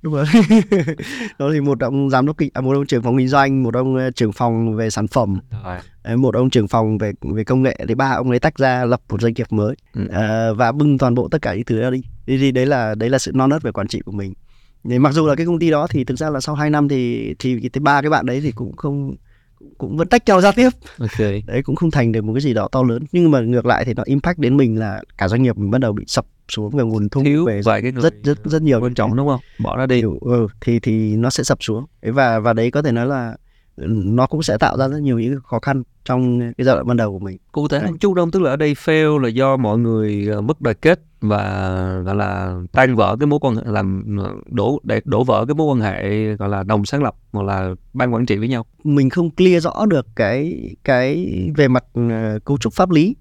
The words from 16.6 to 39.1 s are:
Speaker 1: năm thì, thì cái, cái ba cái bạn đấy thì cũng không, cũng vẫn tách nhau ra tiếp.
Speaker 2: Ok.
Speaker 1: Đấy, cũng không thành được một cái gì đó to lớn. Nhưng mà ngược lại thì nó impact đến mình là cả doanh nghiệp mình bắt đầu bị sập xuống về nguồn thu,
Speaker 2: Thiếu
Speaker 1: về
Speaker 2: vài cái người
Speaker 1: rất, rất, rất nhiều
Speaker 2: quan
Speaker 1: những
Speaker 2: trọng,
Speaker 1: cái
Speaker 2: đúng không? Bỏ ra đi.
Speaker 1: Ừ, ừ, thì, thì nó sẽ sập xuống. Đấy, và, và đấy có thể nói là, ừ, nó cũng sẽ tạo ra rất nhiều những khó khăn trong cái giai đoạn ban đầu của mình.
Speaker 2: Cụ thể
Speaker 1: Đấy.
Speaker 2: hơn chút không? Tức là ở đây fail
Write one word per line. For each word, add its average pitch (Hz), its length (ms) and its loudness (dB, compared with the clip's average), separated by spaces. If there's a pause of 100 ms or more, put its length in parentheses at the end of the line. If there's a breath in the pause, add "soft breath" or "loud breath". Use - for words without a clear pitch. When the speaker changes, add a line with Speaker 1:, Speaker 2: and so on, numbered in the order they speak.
Speaker 1:
năm 147 180 2
thì, 120 500 -2
thì 127 220 -2
cái, 120 120 -6
cái 135 80 -4
ba 143 220 2
cái 151 80 0
bạn 147 160 0
đấy 127 140 -2
thì 147 120 -4
cũng - 240 -10
không, 139 380 -6 (640)
cũng 127 180 -6
vẫn 165 120 0
tách 240 180 4
nhau 196 140 6
ra 196 120 6
tiếp. 247 160 4 (300 loud breath)
Speaker 2:
Ok. 113 200 -4 (280)
Speaker 1:
Đấy, 123 180 -4
cũng 135 120 -4
không 165 140 0
thành 117 220 2
được 110 120 -2
một 107 100 -4
cái 131 60 0
gì 139 140 0
đó 107 180 -2
to 131 100 0
lớn. 123 300 0
Nhưng 175 180 4
mà 139 100 4
ngược 117 260 0
lại 117 180 2
thì 117 100 -4
nó 113 120 -4
impact 160 320 0
đến 135 180 2
mình 117 220 2
là 101 240 -6 (160)
cả 98 100 0
doanh 117 140 2
nghiệp 117 160 2
mình 101 120 -2
bắt 123 100 2
đầu 117 120 0
bị 104 140 -6
sập - 200 -4 (220)
xuống 104 220 -6
về 139 140 0
nguồn 110 240 0
thu, 135 160 -2
Speaker 2:
Thiếu 147 220 2
Speaker 1:
về 101 180 -2
Speaker 2:
vài 104 180 2
cái 127 100 -2
người 127 100 -4
Speaker 1:
rất, 160 120 2 (100)
rất, 143 200 0
rất 156 180 0
nhiều 143 160 4
Speaker 2:
quan 110 60 0
Speaker 1:
những 123 100 -2
Speaker 2:
trọng, 110 160 0
Speaker 1:
cái 107 60 0
Speaker 2:
đúng 139 120 0
không? 127 120 0 (180)
Bỏ - 180 -2
ra 127 100 -2
đi. 127 160 2
Speaker 1:
Ừ, 110 80 0 (100)
ừ, 120 260 0 (140)
thì, 117 200 0
thì 110 360 0
nó 120 140 0
sẽ - 140 -4
sập - 180 0
xuống. 113 220 -4 (180)
Đấy, 110 100 -4
và, 123 260 2
và 113 140 2
đấy 113 180 2
có 143 120 0
thể 143 100 0
nói 117 140 0
là, 127 300 -4 (400)
ừ, 67 100 -8 (180)
nó 117 220 2
cũng 156 160 -2
sẽ 156 160 0
tạo - 200 2
ra 131 100 2
rất 147 140 -4
nhiều 127 160 0
những 127 260 -2
khó - 140 -4
khăn 135 240 -2 (220)
trong 127 360 0
cái 120 240 -4
giai 127 100 6
đoạn 67 120 -2
ban 120 100 0
đầu 107 160 0
của 95 60 -8
mình. 95 200 -10 (140)
Speaker 2:
Cụ 147 160 -2
thể 143 100 -2
Speaker 1:
Đấy. 156 100 -2
Speaker 2:
hơn 160 100 -6
chút 202 180 2
không? 170 140 2
Tức 190 120 0
là 147 80 2
ở 139 60 -2
đây 151 180 0
fail 156 440 2